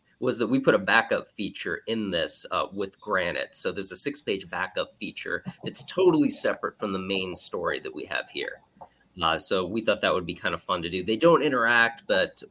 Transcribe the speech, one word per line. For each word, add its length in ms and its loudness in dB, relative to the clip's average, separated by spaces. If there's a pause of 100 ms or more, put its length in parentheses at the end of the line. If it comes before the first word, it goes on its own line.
(200)
was 180 0
that 80 0
we 140 2
put 160 6
a 20 4
backup 500 2
feature 600 -6
in 240 -4
this, 400 -2
uh, 200 0
with 280 -8
Granite. 560 -2
So 160 -4
there's 180 -6
a 60 -8
six-page 520 -4
backup 500 -6
feature 440 -6 (220)
that's 180 -4
totally 480 4
separate 480 -4
from 140 -4
the 80 -2
main 340 -4
story 460 -4
that 120 -10
we 120 -10
have 260 -6
here. 300 -8 (600)
Uh, 160 2
so 300 0
we 140 -4
thought 220 2
that 120 4
would 120 -2
be 100 -6
kind 180 -4
of 80 -6
fun 200 -2
to 60 -4
do. 140 -4
They 140 0
don't 260 6
interact, 640 2
but 340 2 (100)